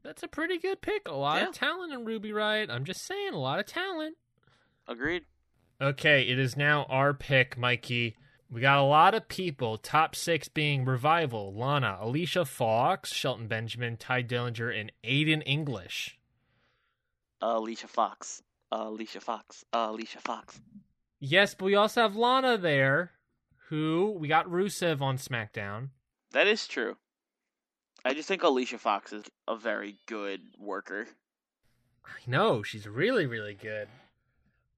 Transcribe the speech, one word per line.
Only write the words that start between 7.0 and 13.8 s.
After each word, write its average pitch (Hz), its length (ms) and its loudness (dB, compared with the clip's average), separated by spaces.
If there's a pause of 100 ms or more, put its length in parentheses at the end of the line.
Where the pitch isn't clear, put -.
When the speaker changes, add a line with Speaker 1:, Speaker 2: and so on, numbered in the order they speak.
Speaker 1:
pick, 135 460 2
Mikey. 120 580 0 (320)
We 117 120 -8
got 135 180 6
a 143 40 6
lot 156 320 8
of 220 140 -4
people, 135 480 -4
top 156 380 2
six 165 340 -2
being 143 360 0
Revival, 127 680 2
Lana, 120 480 0
Alicia 147 440 -2
Fox, 131 680 0
Shelton 117 360 -4
Benjamin, 117 480 -4